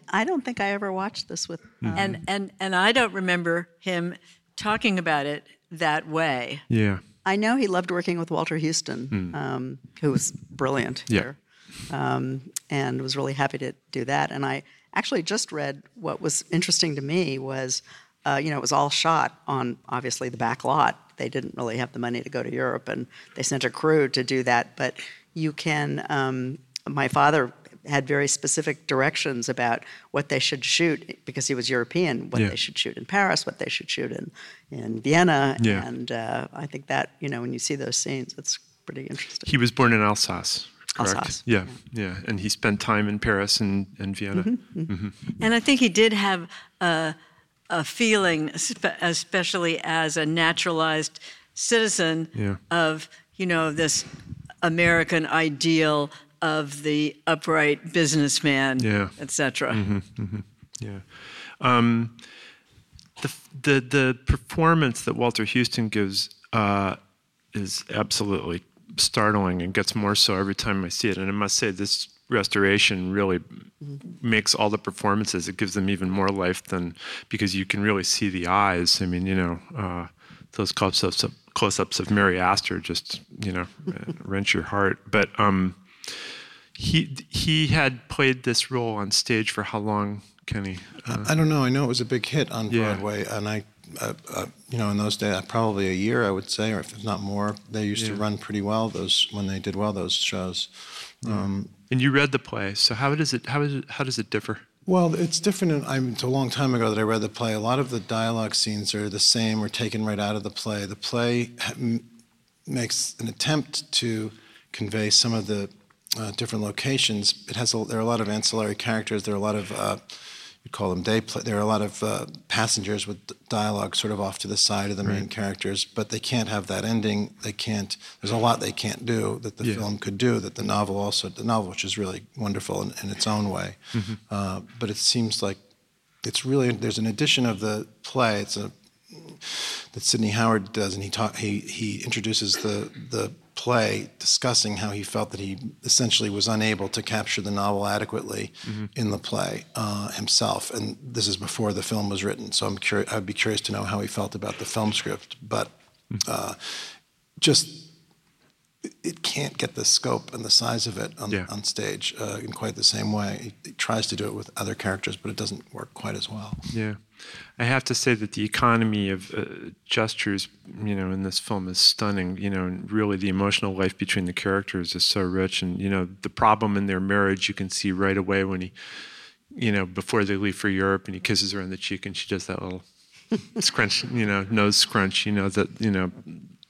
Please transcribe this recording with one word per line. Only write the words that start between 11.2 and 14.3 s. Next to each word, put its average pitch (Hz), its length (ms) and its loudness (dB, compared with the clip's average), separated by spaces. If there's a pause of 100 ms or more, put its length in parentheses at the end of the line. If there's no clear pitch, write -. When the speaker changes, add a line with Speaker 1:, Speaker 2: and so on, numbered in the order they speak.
Speaker 1:
here, 139 160 -6 (540)
um, 131 500 -2 (300)
and 135 320 -2
was 131 140 -4
really 135 160 -2
happy 139 260 0
to 135 140 -6 (180)
do 127 140 -4
that. 143 260 0